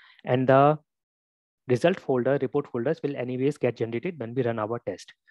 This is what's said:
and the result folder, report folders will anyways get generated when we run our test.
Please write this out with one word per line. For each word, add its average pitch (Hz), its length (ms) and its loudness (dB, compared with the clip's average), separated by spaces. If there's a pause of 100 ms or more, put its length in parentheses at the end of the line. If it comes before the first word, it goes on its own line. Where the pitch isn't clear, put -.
(260)
and 127 240 2
the 143 280 6 (920)
result 165 280 2
folder, 131 440 0
report 143 280 -2
folders 127 320 -4
will 143 140 -6
anyways 127 420 -4
get 120 200 -2
generated 120 420 -6
when 117 140 -8
we 127 100 -2
run 117 160 -2
our 110 200 -4
test. - 340 -12 (180)